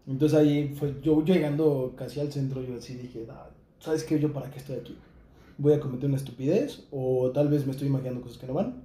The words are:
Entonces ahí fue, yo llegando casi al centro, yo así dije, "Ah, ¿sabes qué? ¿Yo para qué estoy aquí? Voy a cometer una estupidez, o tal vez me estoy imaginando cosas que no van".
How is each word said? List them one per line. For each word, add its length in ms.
Entonces 300
ahí 400
fue, 240
yo 240
llegando 720
casi 220
al 120
centro, 320
yo 140
así 180
dije, 340
"Ah, 200
¿sabes 240
qué? 160
¿Yo 140
para 180
qué 80
estoy 180
aquí? 200
Voy 160
a 60
cometer 280
una 100
estupidez, 760
o 420
tal 160
vez 160
me 60
estoy 160
imaginando 340
cosas 160
que 100
no 60
van". 320